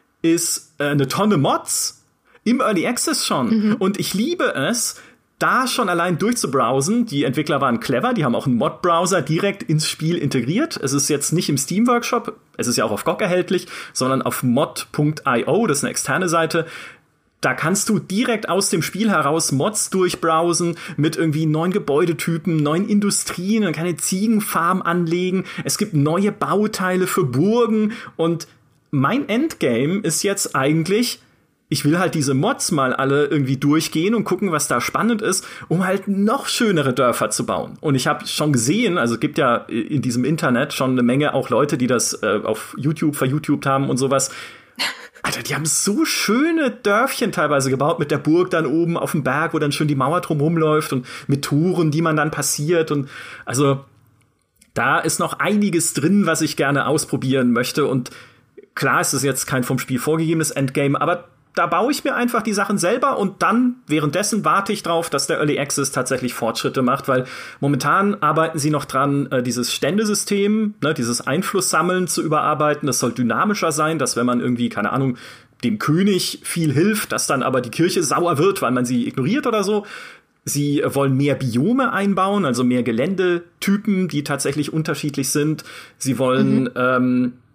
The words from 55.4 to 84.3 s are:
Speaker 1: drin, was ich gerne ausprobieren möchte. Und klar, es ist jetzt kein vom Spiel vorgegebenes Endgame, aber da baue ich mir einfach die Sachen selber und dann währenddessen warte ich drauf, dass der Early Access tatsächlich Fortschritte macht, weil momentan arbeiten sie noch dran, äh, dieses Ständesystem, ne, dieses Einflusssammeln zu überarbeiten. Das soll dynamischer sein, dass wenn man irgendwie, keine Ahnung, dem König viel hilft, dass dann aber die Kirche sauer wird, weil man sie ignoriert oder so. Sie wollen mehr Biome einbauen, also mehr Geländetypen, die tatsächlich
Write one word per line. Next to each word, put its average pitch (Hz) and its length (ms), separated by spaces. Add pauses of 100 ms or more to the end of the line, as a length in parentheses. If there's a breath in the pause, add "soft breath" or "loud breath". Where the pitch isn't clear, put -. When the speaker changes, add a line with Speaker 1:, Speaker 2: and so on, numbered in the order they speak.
Speaker 1:
drin, 180 320
was 160 160
ich 151 160
gerne 139 300
ausprobieren 135 640
möchte. 123 340
Und 127 240 (640 loud breath)
klar, 135 260
es 175 140
ist 127 100
jetzt 135 220
kein 131 180
vom 135 160
Spiel 131 200
vorgegebenes 160 520
Endgame, 139 480
aber 165 260 (280)
da 170 140
baue 185 240
ich - 140
mir 269 100
einfach 240 280
die 214 100
Sachen 202 240
selber 254 400
und 196 260
dann 240 320 (100)
währenddessen 156 600
warte 196 260
ich 202 120
drauf, 165 260
dass 139 180
der 160 120
Early 147 200
Access 139 320
tatsächlich 123 420
Fortschritte 120 480
macht, 131 280
weil 127 160 (340 loud breath)
momentan 147 640
arbeiten 160 360
sie 147 120
noch 147 160
dran, 139 480
äh, 127 100
dieses 123 300
Ständesystem, 208 1080
ne, 151 120
dieses 120 340
Einflusssammeln 180 800
zu - 160
überarbeiten. 151 640
Das 123 120
soll 123 120
dynamischer 151 640
sein, 156 260
dass 127 160
wenn 120 100
man 123 140
irgendwie, 120 300
keine 104 240
Ahnung, 131 240 (480 loud breath)
dem 107 120
König 180 640
viel 160 280
hilft, 202 400
dass - 160
dann 135 160
aber 127 160
die 120 100
Kirche 175 320
sauer 156 360
wird, 185 240
weil 120 100
man 127 140
sie 120 200
ignoriert 185 400
oder 220 200
so. 208 200 (600 loud breath)
Sie 143 400
wollen 135 320
mehr 139 180
Biome 156 560
einbauen, 196 540
also 123 180
mehr 123 200
Geländetypen, 180 1200
die 147 160
tatsächlich 143 480